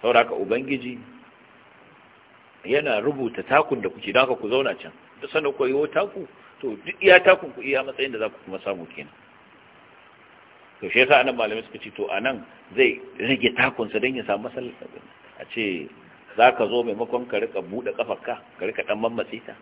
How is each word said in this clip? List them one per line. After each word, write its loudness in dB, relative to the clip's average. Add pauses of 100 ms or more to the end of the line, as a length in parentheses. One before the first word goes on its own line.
Saboda 6
haka 2
Ubangiji -4 (1700)
yana 0
rubuta -4
takun 2
da -2
kuke, -10
don 6
haka 0
ku -8
zauna 0
can. -16 (300)
Duk -12
sanda 0
ku 0
yi 2
taku, -2 (320)
to, -6
duk -8
iya 10
takun 4
ku, -14
iya 0
matsayin -4
da -6
za -2
ku -20
kuma -10
samu -6
kenan. -16 (1700)
To, -8
shi 2
yasa 8
anan 0
malamai -4
suka -18
ce, -16
to, -6
anan -4 (300)
zai 4 (200)
rage 0
takunsa -2
don -2
ya -8
samu -2
masal-, -10 (680)
a -12
ce -4 (500)
za 10
ka 2
zo 0
maimakon -4
ka -2
rika -4
buɗe -8
ƙafarka, -6 (160)
ka -8
rika -6
ɗan -4
mammatse -4
ta. -16